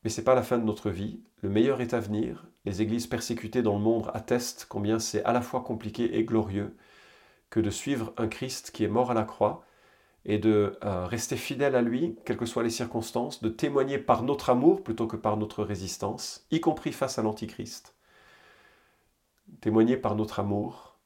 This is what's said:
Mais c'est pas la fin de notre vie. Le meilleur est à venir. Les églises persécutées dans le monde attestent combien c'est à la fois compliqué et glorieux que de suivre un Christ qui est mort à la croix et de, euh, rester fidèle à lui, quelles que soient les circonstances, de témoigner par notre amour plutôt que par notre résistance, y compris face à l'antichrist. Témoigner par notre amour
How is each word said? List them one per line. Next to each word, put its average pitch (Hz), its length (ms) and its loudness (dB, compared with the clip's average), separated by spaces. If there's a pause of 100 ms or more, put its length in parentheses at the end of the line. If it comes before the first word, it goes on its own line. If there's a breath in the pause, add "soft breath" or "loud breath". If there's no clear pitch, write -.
Mais 113 60 -2
c'est 107 140 -6
pas 127 120 6
la 127 60 2
fin 120 160 2
de 113 60 0
notre 107 260 0
vie. 98 300 -6 (220)
Le 98 60 -2
meilleur 120 320 4
est 120 140 -2
à 117 60 2
venir. 107 460 -4 (180)
Les 101 180 -2
églises 117 240 0
persécutées 117 560 -4
dans 104 120 4
le 104 80 0
monde 110 320 2
attestent - 540 -4
combien 107 300 0
c'est 107 260 -2
à 117 80 2
la 123 80 2
fois 123 200 -4
compliqué 110 580 -4
et 110 60 2
glorieux 107 520 0 (720 soft breath)
que 113 100 0
de 107 100 2
suivre 113 460 -4
un 110 120 -2
Christ - 440 -8
qui 110 120 -2
est 104 40 0
mort 120 220 2
à 120 40 0
la 110 100 2
croix - 400 0 (600 soft breath)
et 107 140 0
de, 104 460 4
euh, 92 220 -2
rester 120 300 -4
fidèle 131 380 0
à 123 60 4
lui, 127 440 0
quelles 120 120 -2
que 120 80 -4
soient 113 180 -2
les 117 80 2
circonstances, 120 720 -4
de 113 60 0
témoigner 139 500 0
par 123 240 4
notre 139 280 0
amour 131 320 6
plutôt 113 240 -2
que 110 100 -4
par 107 200 0
notre 107 280 -2
résistance, 98 880 -6
y 160 100 0
compris 156 320 0
face - 260 -4
à 113 40 0
l'antichrist. - 720 -6 (1700 soft breath)
Témoigner 110 360 6
par 104 180 -2
notre 107 260 -2
amour - 640 -4